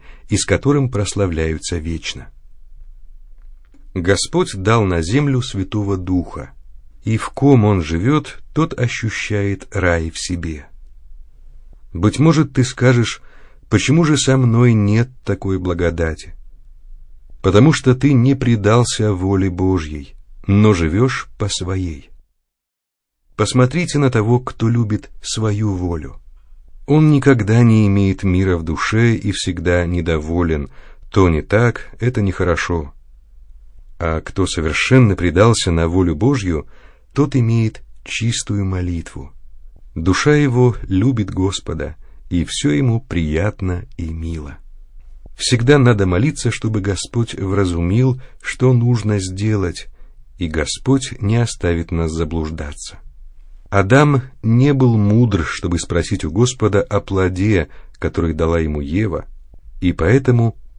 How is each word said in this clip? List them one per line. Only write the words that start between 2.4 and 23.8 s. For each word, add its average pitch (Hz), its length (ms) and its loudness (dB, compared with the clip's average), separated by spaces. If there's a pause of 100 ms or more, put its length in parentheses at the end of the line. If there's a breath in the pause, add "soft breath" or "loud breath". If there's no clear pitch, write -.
Господь 98 640 -2
дал 107 280 2
на 90 180 0
землю 127 400 0
Святого 98 560 -4
Духа, 87 540 -4 (520)
и 110 140 -2
в - 120 -6
ком 135 360 4
Он 101 160 4
живёт, 87 600 -2 (120)
тот - 260 -2
ощущает 101 920 -4
рай 85 400 0
в - 80 -12
себе. 82 480 -8 (1300)
Быть 101 260 -2
может, 156 340 2
ты 131 100 2
скажешь: 123 580 0 (480 soft breath)
"Почему 135 340 2
же 151 140 2
со 135 200 2
мной 120 360 4
нет 107 360 2 (140)
такой 95 340 -4
благодати?" 85 800 -2 (1080)
Потому 104 300 6
что 127 240 2
ты 139 180 2
не 131 220 4
предался 113 800 2
воле 95 360 0
Божьей, 87 640 -2 (320)
но 104 260 6
живёшь 92 540 0 (100)
по 101 100 -4
своей. 90 640 -6 (1300)
Посмотрите 127 640 0